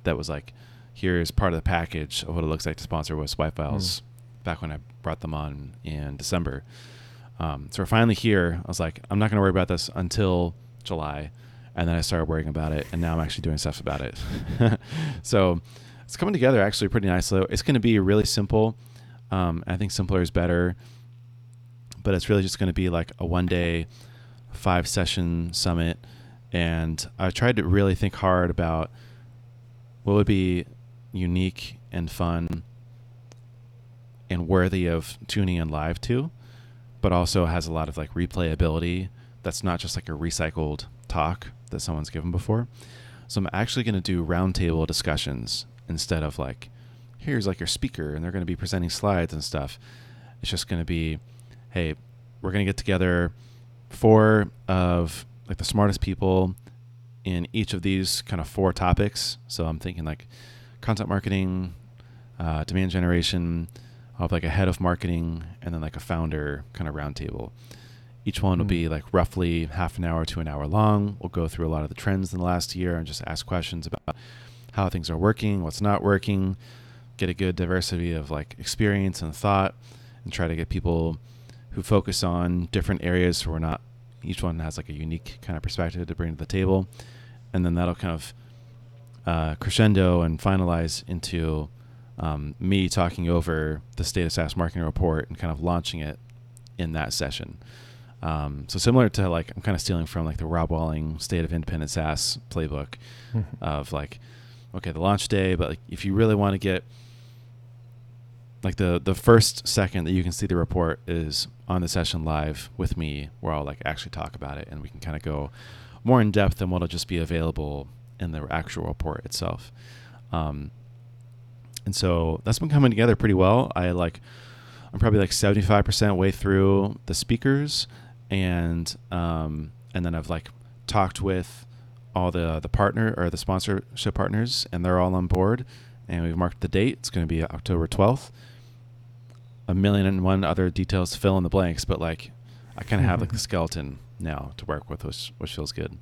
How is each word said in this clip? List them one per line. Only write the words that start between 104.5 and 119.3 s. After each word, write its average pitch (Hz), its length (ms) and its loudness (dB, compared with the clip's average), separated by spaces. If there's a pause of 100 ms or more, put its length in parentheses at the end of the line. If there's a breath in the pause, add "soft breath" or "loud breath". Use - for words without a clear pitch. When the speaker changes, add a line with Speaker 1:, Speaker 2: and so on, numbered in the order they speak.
Speaker 1:
okay, 90 180 -6
the 76 80 -6
launch 98 280 2
day, 95 260 2
but, 82 160 0
like, 82 180 -6
if - 180 -10
you 98 100 0
really 110 180 6
wanna 101 240 4
get, 92 260 0 (1800 loud breath)
like, 92 140 -2
the, 87 260 4
the 95 100 2
first - 540 6
second 95 380 0
that 82 80 0
you 90 100 2
can 87 80 -2
see 95 160 -4
the 92 80 0
report 82 500 0
is 82 420 -4 (200)
on 92 140 0
the 87 60 -2
session 85 360 -2
live 78 540 -2
with - 200 -2
me, 73 320 -4 (120)
where 80 120 -2
I'll, 73 100 -2
like, 71 220 -8
actually - 260 -6
talk 78 240 -8
about 71 220 -10
it, 76 140 -12
and 73 100 -10
we 69 80 -12
can 71 100 -16
kinda 76 200 -6
go 73 320 -6 (520 loud breath)
more 123 160 6
in 104 120 4
depth 98 260 4
than 92 140 -2
what'll 87 160 0
just 82 200 -6
be 87 120 -2
available 78 680 -2 (320)
in 90 120 -4
the 76 200 -6
actual 80 360 -4
report 78 380 -6
itself. - 460 -6 (600 loud breath)